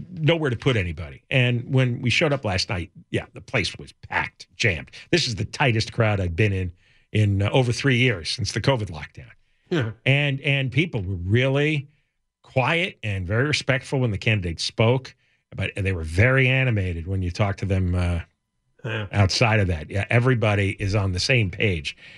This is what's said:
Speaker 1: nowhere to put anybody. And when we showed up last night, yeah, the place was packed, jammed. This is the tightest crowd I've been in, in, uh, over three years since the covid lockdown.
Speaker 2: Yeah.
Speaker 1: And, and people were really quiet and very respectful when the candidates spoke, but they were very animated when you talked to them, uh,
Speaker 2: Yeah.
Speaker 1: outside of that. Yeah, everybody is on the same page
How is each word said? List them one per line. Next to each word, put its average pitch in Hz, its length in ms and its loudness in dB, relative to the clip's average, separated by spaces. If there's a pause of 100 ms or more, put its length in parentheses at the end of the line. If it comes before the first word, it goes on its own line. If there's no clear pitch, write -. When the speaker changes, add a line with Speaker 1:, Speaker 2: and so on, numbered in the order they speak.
(140)
Speaker 1:
nowhere 160 360 2
to - 60 -2
put 127 220 2
anybody. 76 520 -6
And 123 440 2
when 127 280 2
we 127 80 0
showed 151 220 2
up 135 140 -2
last 92 240 -2
night, 87 200 -4 (220)
yeah, - 220 -4
the - 80 -16
place - 360 -4
was - 140 -16 (160)
packed, - 480 -6
jammed. 85 360 -2 (200)
This 160 160 2
is 113 80 -4
the - 80 -4
tightest 113 480 0
crowd 104 300 0
I've 85 160 -2
been 104 160 2
in, 92 180 -4 (400)
in, 101 300 2
uh, 101 80 2
over 123 240 2
three 127 240 2
years 113 320 0
since - 240 -4
the 104 80 -2
covid 117 300 0
lockdown. 76 400 -14 (380)
Speaker 2:
Yeah. 127 220 0 (140)
Speaker 1:
And, 139 340 -2
and 139 320 -2
people 143 300 -2
were 95 140 -6
really 135 760 0 (540)
quiet 165 600 -2
and 95 240 -4
very 113 160 0
respectful 139 560 -2
when 120 120 2
the 95 60 -2
candidates 90 460 -2
spoke, 120 500 0 (400)
but 95 220 -4
they 95 160 -2
were 85 120 -4
very 127 440 4
animated 101 580 0
when 95 160 -2
you 90 80 -2
talked 101 300 -2
to 104 60 -4
them, 92 280 2
uh, 87 280 0 (640)
Speaker 2:
Yeah. 110 260 -4
Speaker 1:
outside 107 480 4
of 95 80 2
that. 78 220 -4
Yeah, 98 200 -2
everybody 107 680 2
is 101 160 0
on 98 160 2
the 90 80 -2
same 113 320 2
page 87 460 -2 (200)